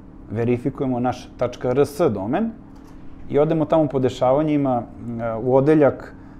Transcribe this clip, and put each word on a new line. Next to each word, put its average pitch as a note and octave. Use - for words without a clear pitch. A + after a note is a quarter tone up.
Verifikujemo B2
naš B2
tačka B2
R B2+
S -
domen C#3+
i C3
odemo D#3
tamo D#3
po C#3
dešavanjima, C3
e, A#2
u B2+
odeljak, C#3